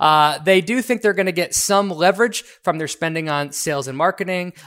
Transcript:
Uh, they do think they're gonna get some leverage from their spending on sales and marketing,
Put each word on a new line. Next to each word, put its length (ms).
Uh, 380
they 200
do 220
think 200
they're 120
gonna 180
get 240
some 340
leverage 540
from 160
their 120
spending 400
on 240
sales 340
and 100
marketing, 540